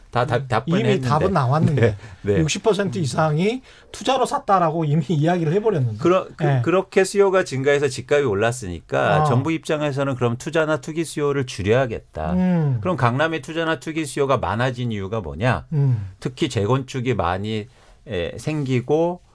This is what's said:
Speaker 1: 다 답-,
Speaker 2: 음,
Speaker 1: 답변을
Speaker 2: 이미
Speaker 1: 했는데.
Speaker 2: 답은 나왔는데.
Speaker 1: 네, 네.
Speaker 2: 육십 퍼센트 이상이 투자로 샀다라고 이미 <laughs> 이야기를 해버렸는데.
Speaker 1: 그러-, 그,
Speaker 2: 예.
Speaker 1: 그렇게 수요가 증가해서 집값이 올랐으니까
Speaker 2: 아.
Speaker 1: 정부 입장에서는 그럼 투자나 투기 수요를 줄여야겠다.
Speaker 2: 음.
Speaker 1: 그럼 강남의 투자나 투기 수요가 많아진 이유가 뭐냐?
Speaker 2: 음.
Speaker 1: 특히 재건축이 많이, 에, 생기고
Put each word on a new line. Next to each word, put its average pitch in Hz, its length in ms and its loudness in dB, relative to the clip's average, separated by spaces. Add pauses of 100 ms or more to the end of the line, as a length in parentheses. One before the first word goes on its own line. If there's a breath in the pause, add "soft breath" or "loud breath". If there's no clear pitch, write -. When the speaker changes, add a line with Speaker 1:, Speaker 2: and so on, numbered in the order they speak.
(120 soft breath)
Speaker 1:
다 123 140 -2
답-, 120 180 -2
Speaker 2:
음, 131 40 -14
Speaker 1:
답변을 143 320 0
Speaker 2:
이미 - 120 0
Speaker 1:
했는데. 127 180 0
Speaker 2:
답은 156 240 0
나왔는데. 147 480 2 (400 loud breath)
Speaker 1:
네, 101 120 0
네. 101 60 2
Speaker 2:
육십 156 240 -2
퍼센트 196 360 0
이상이 160 640 0 (300 loud breath)
투자로 254 340 0
샀다라고 175 600 0
이미 151 180 2
<laughs> - 60 -6
이야기를 160 440 2
해버렸는데. 170 460 0
Speaker 1:
그러-, 175 280 2 (100)
그, - 80 -2
Speaker 2:
예. 135 180 2
Speaker 1:
그렇게 185 400 2
수요가 190 400 4
증가해서 143 460 2
집값이 147 360 0
올랐으니까 113 960 0
Speaker 2:
아. - 40 4
Speaker 1:
정부 139 260 2
입장에서는 147 640 -2
그럼 120 220 0
투자나 156 420 0
투기 160 240 -6
수요를 143 440 -2
줄여야겠다. 110 840 -2
Speaker 2:
음. 175 460 2
Speaker 1:
그럼 180 160 -2
강남의 147 460 0
투자나 160 400 -4
투기 160 240 -4
수요가 135 320 0
많아진 120 560 -2
이유가 101 260 -6
뭐냐? 95 540 -2
Speaker 2:
음. 131 340 2 (140)
Speaker 1:
특히 147 260 -4
재건축이 123 640 -2
많이, 101 540 -2 (400 soft breath)
에, 87 300 -4
생기고 147 840 -2 (160 soft breath)